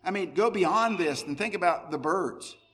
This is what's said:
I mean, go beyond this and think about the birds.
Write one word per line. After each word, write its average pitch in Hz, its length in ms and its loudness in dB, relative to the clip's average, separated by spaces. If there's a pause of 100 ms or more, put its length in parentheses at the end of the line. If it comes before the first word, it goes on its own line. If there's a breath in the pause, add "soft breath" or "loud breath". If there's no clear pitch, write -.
I 185 80 -4
mean, 185 220 -4
go 208 160 4
beyond 208 480 2
this 151 260 0
and 143 140 -6
think 208 160 -2
about 175 380 0
the 151 60 -4
birds. 151 580 -2 (180)